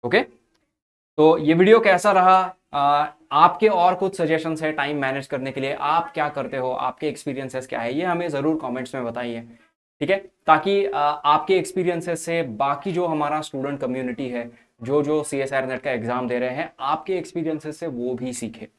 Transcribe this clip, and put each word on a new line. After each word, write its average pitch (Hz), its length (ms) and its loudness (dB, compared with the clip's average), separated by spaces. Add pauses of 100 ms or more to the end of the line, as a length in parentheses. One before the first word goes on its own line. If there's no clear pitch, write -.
ओके, 147 160 2 (960)
तो 160 220 8
ये 156 160 4
वीडियो 196 260 8
कैसा 202 320 4
रहा, 185 440 6 (160)
आ, 147 340 2 (260)
आपके 170 360 6
और 180 260 4
कुछ 185 220 -4
सजेशंस 160 460 -2
है 151 100 -2
टाइम 147 240 -2
मैनेज 139 300 -4
करने 135 260 -6
के 135 80 -6
लिए, 135 140 -2
आप 160 380 0
क्या 151 160 -2
करते 135 280 -6
हो, 127 140 -2
आपके 127 380 -4
एक्सपीरियंसेस 131 580 -6
क्या 120 140 -6
है, 120 140 -4
ये 160 100 -2
हमें 175 240 -2
ज़रूर 151 340 -2
कमेंट्स 127 320 -6
में 131 100 -6
बताइए। 117 360 -6 (600)
ठीक 151 100 -2
है, 196 80 2 (280)
ताकि, 196 400 4
आ, 147 140 -4
आपके 147 560 2
एक्सपीरियंसेस 170 680 -2
से 165 180 -2
बाकी 139 500 -4
जो 175 140 0
हमारा 151 340 -2
स्टूडेंट 139 400 -6
कम्युनिटी 127 480 -6
है, 120 220 -8 (320)
जो 139 200 0
जो 151 220 -2
सीएसआर 135 420 -4
नेट 127 160 -6
का 143 80 -4
एग्जाम 123 380 -4
दे 123 100 -2
रहे 123 120 -2
हैं, 147 300 -8
आपके 160 380 -4
एक्सपीरियंसेस 156 580 -8
से 170 100 -10
वो 127 280 -6
भी 123 180 -8
सीखे। - 340 -12 (120)